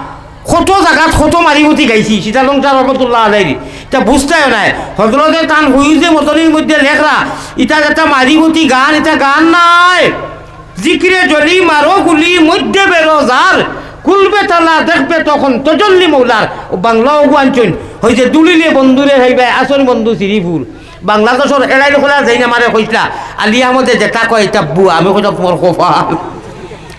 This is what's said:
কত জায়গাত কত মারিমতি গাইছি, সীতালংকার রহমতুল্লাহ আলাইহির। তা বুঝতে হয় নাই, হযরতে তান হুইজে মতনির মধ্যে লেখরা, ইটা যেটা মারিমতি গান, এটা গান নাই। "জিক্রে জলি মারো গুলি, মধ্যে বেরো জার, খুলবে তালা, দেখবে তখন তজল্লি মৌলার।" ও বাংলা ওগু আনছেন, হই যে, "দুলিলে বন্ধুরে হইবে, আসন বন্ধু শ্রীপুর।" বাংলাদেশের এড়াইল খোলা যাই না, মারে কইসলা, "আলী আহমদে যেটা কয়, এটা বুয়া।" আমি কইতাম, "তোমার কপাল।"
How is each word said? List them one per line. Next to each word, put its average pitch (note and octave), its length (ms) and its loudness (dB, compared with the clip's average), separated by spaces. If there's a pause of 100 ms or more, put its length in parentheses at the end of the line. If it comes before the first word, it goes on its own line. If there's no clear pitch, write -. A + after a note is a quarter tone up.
(440)
কত E4+ 260 0
জায়গাত E4 520 2
কত D4+ 140 2
মারিমতি D4+ 480 2
গাইছি, G#3+ 380 0
সীতালংকার C4+ 520 0
রহমতুল্লাহ C4 480 0
আলাইহির। G3+ 340 0 (340)
তা C4 100 0
বুঝতে C#4 340 0
হয় D4+ 120 0
নাই, G#3 260 0 (240)
হযরতে D4+ 500 0
তান D4+ 260 0
হুইজে D4 380 2
মতনির D#4 400 0
মধ্যে D4+ 280 0
লেখরা, D4 360 0 (420)
ইটা D4+ 240 0
যেটা D4+ 240 0
মারিমতি D#4 600 2
গান, C4 300 2
এটা D#4 200 0
গান C#4 300 0
নাই। E4+ 680 2 (720)
"জিক্রে F4+ 460 0
জলি D4+ 320 2
মারো E4 380 2
গুলি, E4+ 400 2
মধ্যে F#4+ 480 2
বেরো D#4 360 2
জার, C4+ 420 2 (400)
খুলবে G4 420 2
তালা, E4 340 2
দেখবে D#4+ 440 -2
তখন C#4 360 0
তজল্লি F4+ 460 2
মৌলার।" B3 400 0 (240)
ও - 60 -6
বাংলা A3+ 360 0
ওগু D4 220 2
আনছেন, B3 380 2 (320)
হই A#3+ 100 2
যে, B3 120 2
"দুলিলে D#4+ 440 2
বন্ধুরে C4+ 500 2
হইবে, B3 260 2
আসন C4 380 0
বন্ধু A#3 300 0
শ্রীপুর।" F3 520 -4 (360)
বাংলাদেশের B3 680 0
এড়াইল C#4 240 2
খোলা C#4 280 0
যাই A#3+ 160 0
না, B3 80 0
মারে A#3 260 0
কইসলা, A3 380 -2 (280)
"আলী A3 240 0
আহমদে B3+ 320 0
যেটা G#3 260 -2 (100)
কয়, A3 140 2
এটা G3 180 -2
বুয়া।" E3 340 0
আমি F3 160 0
কইতাম, G3+ 240 -2
"তোমার F3+ 160 -2
কপাল।" E3 600 0 (840)